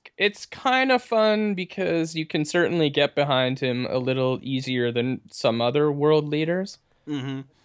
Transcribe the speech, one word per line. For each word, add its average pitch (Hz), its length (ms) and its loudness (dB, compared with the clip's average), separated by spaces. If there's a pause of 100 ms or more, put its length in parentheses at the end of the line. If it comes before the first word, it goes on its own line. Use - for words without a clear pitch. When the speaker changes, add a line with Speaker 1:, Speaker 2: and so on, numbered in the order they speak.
(180)
Speaker 1:
it's - 280 -2
kinda 262 540 2
fun 214 540 2
because 170 640 -2
you 160 100 -4
can 151 200 -2
certainly 165 440 2
get 143 260 2
behind 131 440 0
him 127 300 -2
a 127 80 -2
little 131 440 0
easier 127 500 -2
than 120 280 -2 (100)
some 117 300 0
other 147 320 2
world 151 380 2
leaders. 165 480 -4 (320)
Speaker 2:
Mm-hmm. 135 320 -6 (220)